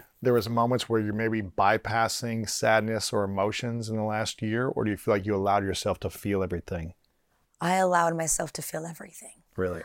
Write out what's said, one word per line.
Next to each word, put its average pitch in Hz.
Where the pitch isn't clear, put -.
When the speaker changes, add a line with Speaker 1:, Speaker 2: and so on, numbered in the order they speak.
Speaker 1:
there 123
was 117
moments 120
where 113
you're 104
maybe 110
bypassing 110
sadness 110
or 104
emotions 107
in 110
the 107
last 107
year, 113
or 120
do 107
you 98
feel -
like 98
you 104
allowed 98
yourself 95
to 95
feel 98
everything? 87
Speaker 2:
I 175
allowed 175
myself 160
to -
feel 160
everything. -
Speaker 1:
Really? 90